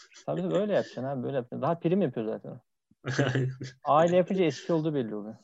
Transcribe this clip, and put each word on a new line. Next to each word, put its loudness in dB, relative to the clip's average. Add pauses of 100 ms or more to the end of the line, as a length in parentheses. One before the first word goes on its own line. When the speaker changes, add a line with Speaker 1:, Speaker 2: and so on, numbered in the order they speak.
(260)
Speaker 1:
Tabii -2
tabii, -2
öyle 0
yapacaksın -2
abi, -4
böyle -4
yapacaksın. -6
Daha 0
prim 2
yapıyor -2
zaten. -8 (440)
Speaker 2:
<laughs> 0 (360)
Speaker 1:
A 6
ile 4
yapınca 4
eski 0
olduğu 0
belli -2
oluyor. -8